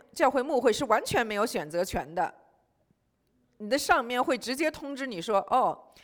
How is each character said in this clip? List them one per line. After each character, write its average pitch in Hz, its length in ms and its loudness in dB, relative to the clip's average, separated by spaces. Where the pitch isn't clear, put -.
教 277 180 4
会 262 120 2
牧 277 180 0
会 240 100 6
是 214 140 0
完 220 180 4
全 240 240 0
没 214 100 -6
有 208 100 4
选 170 220 -4
择 170 140 -2
权 165 320 -6
的。 175 180 0
你 208 120 -12
的 262 100 2
上 294 260 2
面 247 180 -2
会 269 140 0
直 226 180 -6
接 302 160 0
通 285 240 -10
知 269 120 -8
你 190 160 -8
说 202 160 0
：“哦， 220 380 2